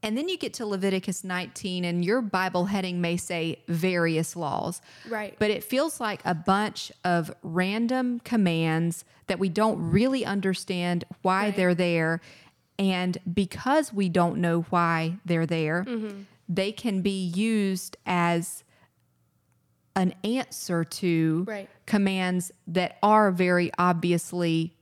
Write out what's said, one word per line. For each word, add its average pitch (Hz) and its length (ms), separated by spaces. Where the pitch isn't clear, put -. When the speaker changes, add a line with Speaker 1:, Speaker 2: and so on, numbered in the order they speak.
Speaker 1:
And 220 140
then 302 100
you 370 100
get 240 180
to 240 100
Leviticus 190 580
nineteen, 180 600
and 175 180
your 220 180
Bible 185 440
heading 185 340
may 175 160
say 165 440
various 165 680
laws. 170 460
Speaker 2:
Right. 214 320
Speaker 1:
But 208 100
it 185 140
feels 285 380
like 214 240
a 180 100
bunch 196 560
of 170 360
random 233 840
commands 165 800
that 180 120
we 190 80
don't 208 320
really 254 340
understand 180 800
why 190 240
Speaker 2:
Right. 202 100
Speaker 1:
they're 180 200
there. 165 440
And 185 380
because 269 580
we 196 160
don't 175 320
know 170 300
why 165 560
they're 165 200
there, 165 380
Speaker 2:
Mm-hmm. 214 380
Speaker 1:
they 190 240
can 208 300
be 190 240
used 196 800
as 170 580
an 185 160
answer 202 640
to 165 600
Speaker 2:
Right. 208 240
Speaker 1:
commands 185 680
that 175 360
are 214 280
very 180 460
obviously 170 1040